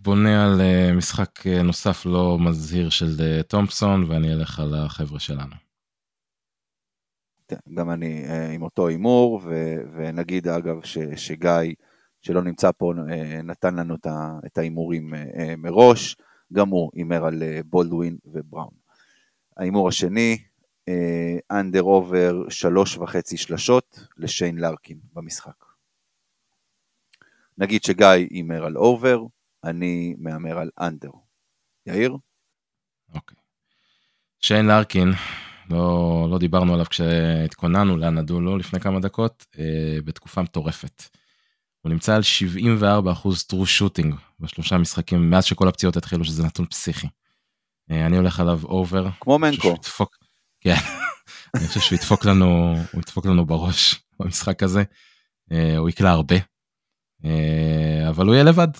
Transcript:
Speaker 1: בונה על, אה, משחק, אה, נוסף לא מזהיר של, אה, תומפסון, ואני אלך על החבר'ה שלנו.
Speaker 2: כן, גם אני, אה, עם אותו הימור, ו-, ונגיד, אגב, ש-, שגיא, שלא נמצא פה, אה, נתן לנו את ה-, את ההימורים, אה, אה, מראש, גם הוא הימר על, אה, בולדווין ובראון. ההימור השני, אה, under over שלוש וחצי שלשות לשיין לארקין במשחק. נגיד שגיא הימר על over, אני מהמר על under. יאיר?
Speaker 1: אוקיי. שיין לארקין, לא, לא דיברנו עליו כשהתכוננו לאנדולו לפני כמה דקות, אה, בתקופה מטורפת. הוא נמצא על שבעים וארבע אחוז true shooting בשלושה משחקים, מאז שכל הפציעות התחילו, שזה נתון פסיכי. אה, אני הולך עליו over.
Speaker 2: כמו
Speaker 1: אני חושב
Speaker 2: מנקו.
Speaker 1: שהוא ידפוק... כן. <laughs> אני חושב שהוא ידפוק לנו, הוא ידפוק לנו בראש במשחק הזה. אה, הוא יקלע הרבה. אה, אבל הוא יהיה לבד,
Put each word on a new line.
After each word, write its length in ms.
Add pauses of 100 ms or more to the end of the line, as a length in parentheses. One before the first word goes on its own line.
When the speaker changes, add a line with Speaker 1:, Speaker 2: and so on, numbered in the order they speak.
Speaker 1:
בונה 440
על, 160
אה, 320
משחק, 540
אה, 160
נוסף 440
לא 340
מזהיר 500
של, 300
אה, 220
תומפסון, 640
ואני 280
אלך 280
על 140
החבר'ה 460
שלנו. 340 (1900)
Speaker 2:
כן, 260
גם 160
אני, 380
אה, 220
עם 120
אותו 260
הימור, 560
ו-, 320 (180)
ונגיד, 540
אגב, 360
ש-, 140 (180)
שגיא, 580 (460)
שלא 220
נמצא 360
פה, 140 (180)
אה, 320
נתן 320
לנו 200
את 120
ה-, 400
את 120
ההימורים, 560
אה, 100 (140)
אה, 180
מראש, 600 (360)
גם 160
הוא 260
הימר 300
על, 180
אה, 240
בולדווין 580
ובראון. 500 (840)
ההימור 320
השני, 500 (500)
אה, 480 (160)
under 300
over 680
שלוש 460
וחצי 400
שלשות 680 (100)
לשיין 420
לארקין 400 (140)
במשחק. 520 (1900)
נגיד 240
שגיא 240
הימר 580
על 120
over, 520 (360)
אני 540
מהמר 400
על 120 (100)
under. 360 (720)
יאיר? 300 (960)
Speaker 1:
אוקיי. 220 (1040)
שיין 260
לארקין, 420 (600)
לא, 600
לא 80
דיברנו 360
עליו 120
כשהתכוננו 1080
לאנדולו 640
לפני 220
כמה 200
דקות, 460 (120)
אה, 460
בתקופה 380
מטורפת. 600 (800)
הוא 100
נמצא 240
על 80
שבעים 560
וארבע 340
אחוז 400
true 260
shooting 360 (260)
בשלושה 380
משחקים, 520
מאז 140
שכל 240
הפציעות 280
התחילו, 280
שזה 220
נתון 200
פסיכי. 400 (840)
אה, 160
אני 100
הולך 240
עליו 240
over. 460 (100)
Speaker 2:
כמו 160
Speaker 1:
אני 200
חושב 0
Speaker 2:
מנקו. 60
Speaker 1:
שהוא 120
ידפוק... 440 (420)
כן. 140 (420)
<laughs> 400
אני 120
חושב 120
שהוא 160
ידפוק 280
לנו, 500 (180)
הוא 80
ידפוק 260
לנו 200
בראש 560 (180)
במשחק 420
הזה. 200 (720)
אה, 240
הוא 120
יקלע 220
הרבה. 260 (880)
אה, 840
אבל 180
הוא 80
יהיה 100
לבד, 240 (120)